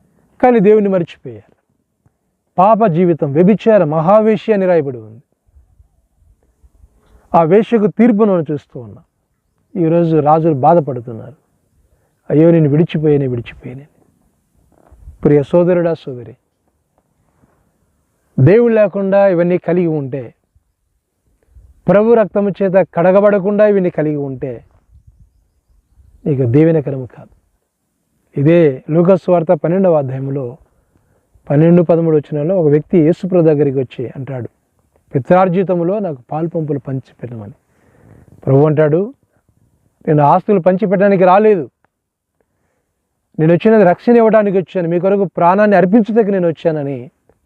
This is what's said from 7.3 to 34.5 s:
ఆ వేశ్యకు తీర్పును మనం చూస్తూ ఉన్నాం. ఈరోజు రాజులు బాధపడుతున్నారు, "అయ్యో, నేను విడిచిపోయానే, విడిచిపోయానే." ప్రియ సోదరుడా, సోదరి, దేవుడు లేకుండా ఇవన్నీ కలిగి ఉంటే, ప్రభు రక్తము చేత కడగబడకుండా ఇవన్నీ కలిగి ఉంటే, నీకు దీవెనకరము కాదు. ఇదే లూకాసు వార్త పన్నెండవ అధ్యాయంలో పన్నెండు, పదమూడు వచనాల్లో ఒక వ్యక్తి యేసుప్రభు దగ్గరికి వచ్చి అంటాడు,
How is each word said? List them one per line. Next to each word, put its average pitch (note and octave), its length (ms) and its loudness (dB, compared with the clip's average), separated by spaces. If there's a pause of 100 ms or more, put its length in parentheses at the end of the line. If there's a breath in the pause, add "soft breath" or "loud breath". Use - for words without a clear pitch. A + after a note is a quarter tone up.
ఆ E3+ 80 4
వేశ్యకు G3+ 440 2
తీర్పును G3+ 460 2
మనం E3 180 -2
చూస్తూ C#3+ 280 -12
ఉన్నాం. G#2+ 240 -20 (720)
ఈరోజు E3 420 0
రాజులు D#3 360 2
బాధపడుతున్నారు, B2 840 -2 (960)
"అయ్యో, D#3+ 220 4
నేను D#3+ 180 2
విడిచిపోయానే, D3 580 0
విడిచిపోయానే." B2+ 600 -12 (1400)
ప్రియ D3 200 2
సోదరుడా, F3 500 0
సోదరి, B2 440 -16 (2000)
దేవుడు A3+ 340 4
లేకుండా G3 540 0
ఇవన్నీ F3 300 0
కలిగి F3 300 -2
ఉంటే, C#3 480 -8 (1500)
ప్రభు G#3 260 2
రక్తము G3+ 360 0
చేత F#3+ 220 -4
కడగబడకుండా G3 960 0
ఇవన్నీ F#3+ 220 0
కలిగి D3+ 260 -4
ఉంటే, C3+ 500 -10 (1600)
నీకు C3 260 -2
దీవెనకరము D3 540 0
కాదు. - 240 -20 (1120)
ఇదే D3 500 2
లూకాసు F3 420 0
వార్త E3+ 200 0
పన్నెండవ F3 420 0
అధ్యాయంలో C3+ 640 -6 (920)
పన్నెండు, E3 320 4
పదమూడు E3 360 0
వచనాల్లో D3+ 420 -4
ఒక D#3 80 2
వ్యక్తి D3+ 300 0
యేసుప్రభు F3 460 0
దగ్గరికి C#3+ 360 0
వచ్చి B2 360 -8
అంటాడు, B2+ 340 -12 (640)